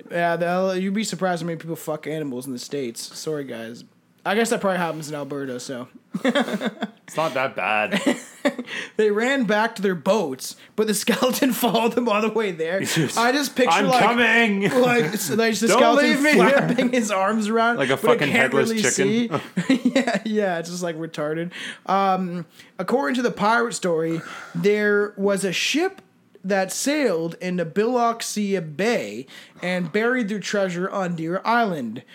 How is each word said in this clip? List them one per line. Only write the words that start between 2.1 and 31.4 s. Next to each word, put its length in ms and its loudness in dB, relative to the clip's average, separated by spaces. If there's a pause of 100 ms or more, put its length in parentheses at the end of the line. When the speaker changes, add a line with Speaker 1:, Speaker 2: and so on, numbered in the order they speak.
Speaker 1:
in 80 -8
the 40 -10
States. 600 -8
Sorry, 260 -6
guys. 400 -12 (400)
I 100 0
guess 160 2
that 120 0
probably 160 0
happens 320 -4
in 40 -8
Alberta, 460 -8
so. 280 -10 (360)
<laughs> 0 -
Speaker 2:
It's 960 -4
not 160 0
that 200 -2
bad. 520 0
Speaker 1:
<laughs> 100 2 (800)
They 140 4
ran 340 2
back 320 2
to 60 -8
their 120 2
boats, 640 -2 (200)
but 100 2
the 80 0
skeleton 580 2
<laughs> 20 0
followed 380 2
them 160 0
all 140 2
the 80 0
way 220 -2
there. 280 -4
Speaker 2:
<laughs> 360 0
Speaker 1:
I 160 4
just 220 -2
picture, 160 2
Speaker 2:
"I'm 160 4
Speaker 1:
like, 160 4
Speaker 2:
coming." 600 4 (200)
Speaker 1:
like, 320 2
so, 200 -4
like, 220 2
the 120 0
Speaker 2:
Don't 100 6
Speaker 1:
skeleton 320 6
Speaker 2:
leave 120 2
me 100 4
here. 180 6
Speaker 1:
flapping 420 2
his 180 0
arms 380 0
around, 280 2
Speaker 2:
Like 140 0
a 60 2
Speaker 1:
but 80 -8
it 20 4
Speaker 2:
fucking 120 4 (100)
Speaker 1:
can't 40 0
Speaker 2:
headless 380 2
Speaker 1:
really 120 0
Speaker 2:
chicken. 600 2 (260)
Speaker 1:
see. 220 2
<laughs> 40 -10
Yeah, 300 0
yeah, 340 0
it's 120 -8
just, 120 -8
like, 140 -4
retarded. 540 -6 (360)
Um, 600 0 (320)
according 380 0
to 60 0
the 80 2
pirate 440 2
story, 460 0 (340)
there 600 2
was 280 0
a 80 0
ship 480 -2 (420)
that 300 0
sailed 680 0
into 240 -2
Biloxia 960 0
Bay 640 -4 (360)
and 300 -4
buried 360 0
their 120 -4
treasure 500 -2
on 240 -4
Deer 300 -4